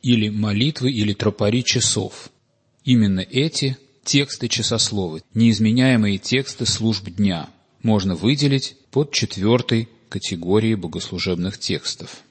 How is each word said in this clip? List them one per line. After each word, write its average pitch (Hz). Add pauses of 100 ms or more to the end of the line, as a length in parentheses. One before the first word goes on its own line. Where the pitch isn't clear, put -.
или 110
молитвы 107
или 104
тропари 107
часов. - (540)
Именно 107
эти 135 (260)
тексты 139
часословы, 101 (120)
неизменяемые 110
тексты -
служб 107
дня, 90 (320)
можно 98
выделить 135 (140)
под 147
четвертой 113 (180)
категорией 101
богослужебных 90
текстов. -